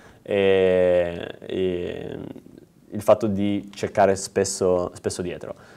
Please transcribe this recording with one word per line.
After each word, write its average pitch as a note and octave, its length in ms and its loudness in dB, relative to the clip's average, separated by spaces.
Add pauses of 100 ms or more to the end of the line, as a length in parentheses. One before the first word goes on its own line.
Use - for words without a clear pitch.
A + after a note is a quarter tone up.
(240)
eh, F#2 1040 2 (140)
eh, F2 760 -6 (720)
il G#2+ 120 -8
fatto G#2+ 260 4
di G2+ 440 -2
cercare G2 440 2
spesso, F#2 800 0
spesso - 260 -6
dietro. E2+ 320 -10 (240)